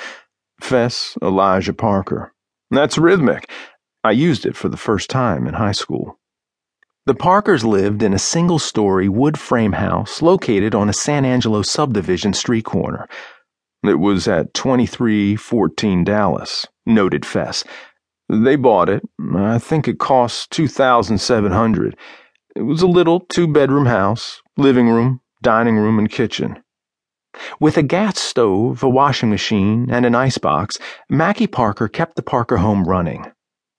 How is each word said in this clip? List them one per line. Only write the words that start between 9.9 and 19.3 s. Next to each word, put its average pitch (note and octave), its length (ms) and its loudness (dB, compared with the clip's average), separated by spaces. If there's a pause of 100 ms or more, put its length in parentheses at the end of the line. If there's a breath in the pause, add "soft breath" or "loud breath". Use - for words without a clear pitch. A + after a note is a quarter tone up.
located A#2 520 2
on G#2 140 2
a G#2 60 0
San D3 320 -2
Angelo A2+ 380 0
subdivision G2+ 680 -2
street A2+ 320 -2
corner. - 460 -6 (760 loud breath)
"It F#2 160 2
was F#2+ 260 0
at F2+ 280 0
twenty-three A2 840 0
fourteen F#2+ 680 0
Dallas," G2 600 -2 (200)
noted G2 400 2
Fess. - 400 -6 (640 loud breath)
"They B2 280 2
bought G#2 320 4
it. G2+ 140 -2 (340)